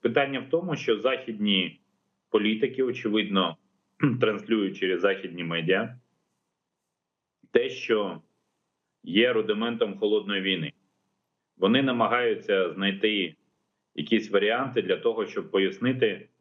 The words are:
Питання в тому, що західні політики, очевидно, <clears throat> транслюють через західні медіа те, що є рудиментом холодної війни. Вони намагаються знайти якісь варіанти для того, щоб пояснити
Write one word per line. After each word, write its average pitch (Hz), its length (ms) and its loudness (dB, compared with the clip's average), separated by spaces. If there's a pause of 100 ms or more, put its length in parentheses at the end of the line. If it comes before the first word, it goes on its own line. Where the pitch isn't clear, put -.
Питання 135 380 0
в - 100 -14
тому, 170 260 0
що 113 240 0
західні 104 800 -2 (480)
політики, 110 540 0
очевидно, 101 760 0 (300)
<clears throat> 127 340 0
транслюють 107 560 0
через 92 240 0
західні 92 420 -2
медіа 87 560 -2 (1500)
те, 123 180 2
що 98 520 -2 (840)
є 113 300 2
рудиментом 110 640 -2
холодної 104 440 0
війни. 90 320 -2 (840)
Вони 117 260 4
намагаються 110 920 2
знайти 98 600 0 (600)
якісь - 360 0
варіанти 117 500 2
для 92 160 0
того, 110 280 0
щоб 90 260 -8
пояснити 98 760 0 (120)